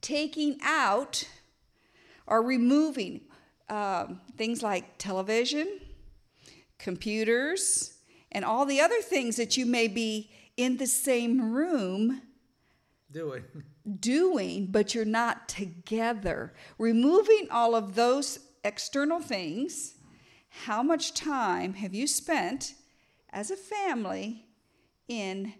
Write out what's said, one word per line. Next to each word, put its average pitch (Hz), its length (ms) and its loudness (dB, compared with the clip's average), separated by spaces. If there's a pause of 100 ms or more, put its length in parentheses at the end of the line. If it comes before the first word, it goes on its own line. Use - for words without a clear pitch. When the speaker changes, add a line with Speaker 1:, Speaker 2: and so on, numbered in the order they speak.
Speaker 1:
Taking 294 600 -2
out 269 640 0 (1000)
or 226 160 2
removing, 254 800 2 (480)
um, 196 500 -4 (160)
things 226 260 -4
like 202 360 -4
television, 240 840 -2 (960)
computers, 226 1160 -2 (360)
and 196 140 -6
all 247 220 2
the 277 140 2
other 427 200 4
things 247 360 0
that 233 200 0
you 254 80 0
may 233 240 2
be 214 420 -4 (280)
in 254 180 2
the 269 100 -2
same 240 680 2
room 247 680 0 (920)
Speaker 2:
Doing. 143 340 -8 (560)
Speaker 1:
doing, 240 680 0
but 208 280 2
you're 226 100 0
not 226 440 0
together. 196 1040 -4 (260)
Removing 330 720 6
all 233 240 4
of 202 200 0
those 247 460 2 (240)
external 285 560 -2
things, 196 760 -6 (720)
how 220 160 -2
much 311 320 0
time 190 600 -2
have 190 200 -6
you 240 120 -2
spent 269 680 -2 (560)
as 208 200 -8
a 381 60 -4
family 226 920 -6 (600)
in 196 520 -6